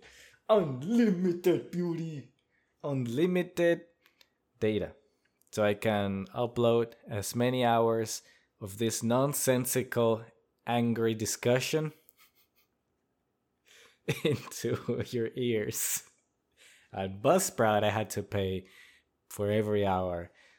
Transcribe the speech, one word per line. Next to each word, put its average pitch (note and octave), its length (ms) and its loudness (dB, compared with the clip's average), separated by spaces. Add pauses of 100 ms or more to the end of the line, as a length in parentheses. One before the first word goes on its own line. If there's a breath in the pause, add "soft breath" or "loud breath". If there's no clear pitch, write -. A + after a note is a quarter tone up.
(500 loud breath)
unlimited F3+ 1200 2
beauty, E3 600 -6 (540)
unlimited E3+ 960 0 (800 soft breath)
data. G#2 320 0 (600)
So G#2+ 120 0
I G#2 100 4
can G2+ 600 -2
upload A#2 580 2 (160)
as G#2 260 -6
many B2 300 0
hours A2+ 560 2 (400 soft breath)
of G2+ 160 -12
this A2+ 260 -2
nonsensical, A#2+ 1200 0 (420)
angry A#2 480 2
discussion B2+ 800 0 (2250 soft breath)
<laughs> - 160 -6
into - 840 -4
your A2+ 260 -4
ears. A#2 680 -2 (880 soft breath)
At G2 280 -6
Buzzsprout, A#2+ 640 2
I G#2+ 60 2
had G#2 220 -2
to G#2 120 -6
pay F#2+ 420 -4 (640 loud breath)
for G#2 220 -2
every G#2 340 2
hour. F#2 460 -2 (280 soft breath)